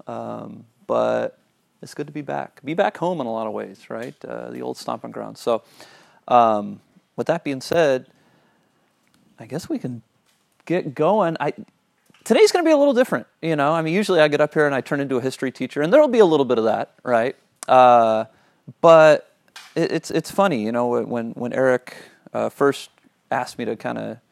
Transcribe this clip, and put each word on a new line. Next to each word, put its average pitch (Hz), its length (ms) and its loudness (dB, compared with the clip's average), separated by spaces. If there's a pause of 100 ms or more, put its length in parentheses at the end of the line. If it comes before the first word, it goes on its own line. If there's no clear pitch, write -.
um, 113 560 -12 (240)
but 117 500 -2 (420)
it's - 140 -20
good 147 140 -10
to 151 40 -20
be 151 100 -12
back. 143 420 -10
Be 147 100 -8
back 202 220 -2
home 175 240 -6
in 120 80 -6
a 113 40 -6
lot 113 140 -6
of 107 60 -8
ways, 101 360 -12
right? 120 360 -12
Uh, 120 260 -12
the 123 100 -12
old 123 160 -10
stomping 117 360 -10
ground. 113 260 -14
So, 113 240 -2 (640)
um, 107 540 2 (340)
with 120 140 -6
that 165 160 -2
being 135 160 -6
said, 139 460 0 (1300)
I 120 80 -18
guess 127 220 -10
we 294 100 -6
can 123 240 -10 (600)
get 160 320 -4
going. 170 420 0
I, 147 140 -4 (720)
today's 392 280 4
gonna 349 120 0
be 320 80 4
a 302 40 6
little 285 160 4
different, 226 340 0 (140)
you 160 160 -2
know? 147 160 2
I 165 80 0
mean, 160 140 -2
usually 190 260 2
I 151 80 6
get 147 120 0
up 151 120 0
here 151 140 2
and 143 80 0
I 127 80 -2
turn 143 180 -4
into 135 160 -2
a 120 40 0
history 131 300 -4
teacher, 127 300 -8
and 151 100 0
there'll 294 180 6
be 240 100 0
a 214 80 8
little 151 180 4
bit 120 140 0
of 110 60 0
that, 110 280 -2 (100)
right? 120 340 -2 (300)
Uh, 117 600 6 (560)
but 156 500 6 (420)
it, 165 180 -2
it's, 160 180 -6
it's - 200 -4
funny, 175 320 0
you 110 100 -4
know, 120 160 -2
when, 117 420 -4
when 120 240 -10
Eric, 127 420 -2 (380)
uh, 113 160 -4
first - 400 -2 (400)
asked 127 280 -8
me 120 60 -6
to 107 120 -6
kinda, 110 440 -10 (120)